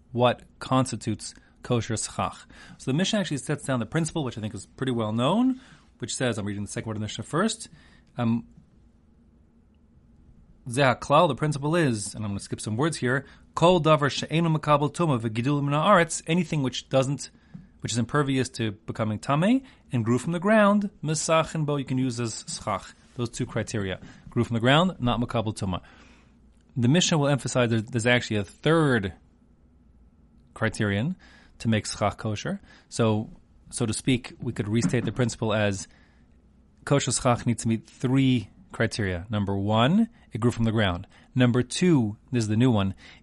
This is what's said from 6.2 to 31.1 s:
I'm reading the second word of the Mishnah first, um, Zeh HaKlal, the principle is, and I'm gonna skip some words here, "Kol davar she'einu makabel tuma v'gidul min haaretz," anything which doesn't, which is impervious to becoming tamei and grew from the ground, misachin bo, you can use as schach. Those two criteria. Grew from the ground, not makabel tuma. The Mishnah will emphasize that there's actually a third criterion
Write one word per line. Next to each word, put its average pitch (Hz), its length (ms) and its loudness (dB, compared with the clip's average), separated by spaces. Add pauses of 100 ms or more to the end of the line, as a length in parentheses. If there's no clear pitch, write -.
I'm 101 80 -6
reading 101 180 -6
the 95 80 -10
second 117 160 -8
word 110 80 -6
of 104 60 -6
the 107 40 -4
Mishnah 107 200 -10
first, 202 420 -2 (500)
um, 117 280 0 (2250)
Zeh 127 280 2
HaKlal, 160 300 4
the 135 80 -2
principle 151 400 -2
is, 120 400 0
and 107 80 -8
I'm 101 80 -4
gonna 98 80 -4
skip - 220 -10
some 107 160 -4
words 156 180 0
here, 123 300 -2 (300)
"Kol 175 260 4
davar 143 280 4
she'einu 160 460 0
makabel 147 380 2
tuma 156 260 2
v'gidul 120 420 -2
min 143 120 -2
haaretz," 170 540 4
anything 165 360 0
which - 240 -6
doesn't, 135 420 0 (520)
which - 100 -6
is 113 60 -4
impervious 135 520 0
to 113 220 -4
becoming 107 480 -6
tamei 196 440 2 (280)
and 117 140 0
grew 120 120 2
from 165 140 -4
the 175 80 -4
ground, 208 500 4 (140)
misachin 160 640 0
bo, 147 100 0
you 139 80 -2
can 131 140 -4
use 127 220 -2
as 117 280 -6
schach. - 460 -6 (220)
Those 120 140 -4
two - 160 -6
criteria. 104 540 -4 (320)
Grew 120 120 2
from 117 120 -2
the 113 40 -2
ground, 151 400 4
not 120 200 0
makabel 113 360 -2
tuma. 92 260 -4 (960)
The 117 120 2
Mishnah 165 320 4
will 143 80 2
emphasize 127 420 0
that 113 220 -2
there's 117 160 -2
actually 120 300 2
a 101 60 0
third 135 680 2 (1400)
criterion 110 600 -2 (440)